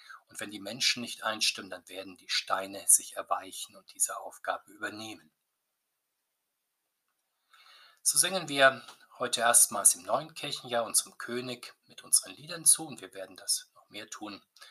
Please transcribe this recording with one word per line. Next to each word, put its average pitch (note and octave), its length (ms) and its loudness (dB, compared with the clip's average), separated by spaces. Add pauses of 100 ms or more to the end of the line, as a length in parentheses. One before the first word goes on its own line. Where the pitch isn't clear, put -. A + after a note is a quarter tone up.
(260)
Und G#2 140 -14
wenn G#2 100 -10
die G#2 100 -12
Menschen A#2+ 400 0
nicht - 220 -10
einstimmen, A2 480 -2
dann F2+ 180 -14
werden F#2 280 -12
die - 120 -20
Steine G2 600 -2
sich - 260 4
erweichen F#2+ 640 -6
und - 180 -20
diese - 240 -2
Aufgabe - 540 -8
übernehmen. - 580 -10 (2750)
So - 160 2
singen F3+ 300 2
wir C3+ 360 6 (340)
heute A#2+ 240 -2
erstmals A#2 520 6
im - 80 -14
neuen C#3 320 0
Kirchenjahr B2 500 -4
unserem - 340 0
König B2 560 -8 (120)
mit - 160 -20
unseren - 300 2
Liedern D#3+ 320 -8
zu - 220 6
und - 140 -12
wir F#2 140 -14
werden F#2+ 220 -12
das - 380 -4
noch - 160 -20
mehr G#2+ 180 -14
tun, G#2 340 -12 (280)